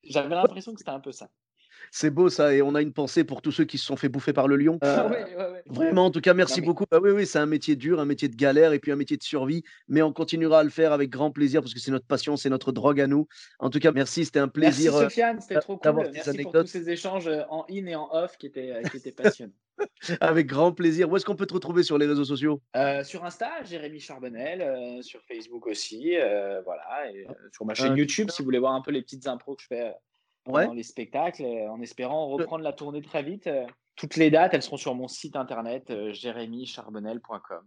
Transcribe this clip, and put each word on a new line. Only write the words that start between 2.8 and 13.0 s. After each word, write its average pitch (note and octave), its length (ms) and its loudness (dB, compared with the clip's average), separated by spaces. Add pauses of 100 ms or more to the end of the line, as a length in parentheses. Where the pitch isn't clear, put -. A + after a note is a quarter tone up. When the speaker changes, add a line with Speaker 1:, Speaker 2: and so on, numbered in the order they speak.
Speaker 2:
une D3+ 100 -2
pensée D3+ 320 2
pour C#3 180 -6
tous D3+ 80 -2
ceux D3+ 140 2
qui C#3+ 120 -6
se - 80 -6
sont C#3 120 -4
fait C#3+ 120 -2
bouffer C3+ 240 -2
par C3+ 140 2
le C#3 100 6
lion. D#3+ 240 4
Speaker 1:
<laughs> - 20 0
Ah C#3+ 240 4
Speaker 2:
Euh, - 20 0
Speaker 1:
ouais, - 260 -4
ouais, F#3 180 -6
ouais. - 140 -14
Speaker 2:
vraiment, D#3+ 380 4
en F#3 60 6
tout D#3+ 100 -2
cas, F#3 140 6
merci F3+ 260 2
Speaker 1:
Non, - 20 -4
mais D3+ 40 -2
Speaker 2:
beaucoup. F3 240 0
Bah E3 120 8
oui, G3+ 80 6
oui, G3 160 4
c'est - 120 0
un D3+ 80 2
métier D3+ 300 0
dur, D#3 220 0
un D3 60 0
métier C#3+ 240 -2
de A2+ 80 -6
galère, C#3+ 360 6
et C#3+ 60 0
puis C#3+ 140 -4
un C#3 40 0
métier C#3+ 200 -2
de - 60 -10
survie, D3+ 400 -2 (260)
mais D3 140 6
on D3+ 100 4
continuera D#3+ 480 4
à D3+ 40 6
le D3 60 2
faire D#3+ 220 4
avec C#3+ 180 2
grand C#3 200 0
plaisir, C#3+ 320 2
parce B2 100 -10
que A#2+ 80 -12
c'est - 100 -6
notre C3 160 -2
passion, D3 300 0
c'est C#3 140 -2
notre C3 220 0
drogue C#3 280 4